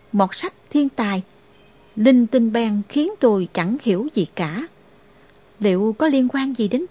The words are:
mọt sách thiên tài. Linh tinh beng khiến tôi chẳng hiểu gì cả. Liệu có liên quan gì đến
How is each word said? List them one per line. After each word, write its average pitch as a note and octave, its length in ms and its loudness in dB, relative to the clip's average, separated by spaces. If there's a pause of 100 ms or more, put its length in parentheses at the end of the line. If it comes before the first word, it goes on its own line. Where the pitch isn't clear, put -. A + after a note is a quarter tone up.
(100)
mọt G3 220 2
sách - 200 -10 (160)
thiên C#4+ 200 0
tài. G3+ 340 -4 (720)
Linh A#3+ 320 4
tinh A#3 240 2
beng A3 380 -2
khiến D#4+ 300 -2
tôi G3+ 340 2
chẳng F#3+ 280 -2
hiểu G#3+ 320 0
gì F#3 120 -2 (100)
cả. F#3 320 -6 (920)
Liệu G#3 380 0
có D#4+ 100 0
liên C4+ 260 2
quan C4+ 200 -4
gì A3 140 -2
đến C4 240 -4